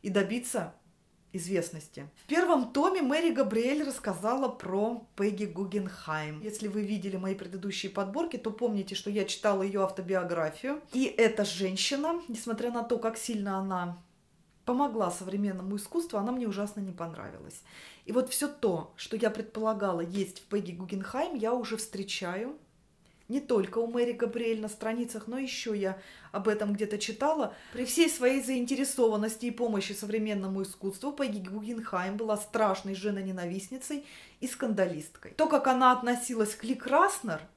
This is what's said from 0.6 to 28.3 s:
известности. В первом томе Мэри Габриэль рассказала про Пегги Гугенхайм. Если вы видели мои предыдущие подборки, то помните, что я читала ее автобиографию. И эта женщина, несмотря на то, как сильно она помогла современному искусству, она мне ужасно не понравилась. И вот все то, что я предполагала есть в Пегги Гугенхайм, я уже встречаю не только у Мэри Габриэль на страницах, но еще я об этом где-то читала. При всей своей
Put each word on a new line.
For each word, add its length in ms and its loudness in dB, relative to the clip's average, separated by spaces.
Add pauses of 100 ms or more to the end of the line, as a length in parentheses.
известности. 760 -4 (140)
В 40 -20
первом 460 4
томе 280 4
Мэри 300 4
Габриэль 520 2
рассказала 680 0
про 680 -2
Пегги 300 0
Гугенхайм. 960 -4
Если 260 -6
вы 160 -2
видели 320 -2
мои 200 0
предыдущие 560 -6
подборки, 460 -2
то 140 -2
помните, 440 -2
что 140 -4
я 140 2
читала 400 2
ее 200 2
автобиографию. 960 0 (120)
И 120 4
эта 400 4
женщина, 840 0
несмотря 440 -4
на 120 -2
то, 140 0
как 200 0
сильно 400 -2
она 400 -2 (680)
помогла 460 2
современному 640 -2
искусству, 440 -4
она 120 0
мне 160 -2
ужасно 340 -4
не 100 -6
понравилась. 680 -10 (440)
И 60 -6
вот 180 4
все 180 0
то, 480 0
что 220 -8
я 120 4
предполагала 720 -2
есть 380 -2
в 40 -20
Пегги 280 -2
Гугенхайм, 640 -4
я 180 0
уже 240 -2
встречаю 800 -6 (680)
не 120 0
только 400 2
у 80 2
Мэри 240 2
Габриэль 480 0
на 80 -4
страницах, 600 -4
но 120 -6
еще 340 -4
я 240 0 (340)
об 160 0
этом 260 2
где-то 240 0
читала. 560 0 (180)
При 140 -4
всей 240 6
своей 340 4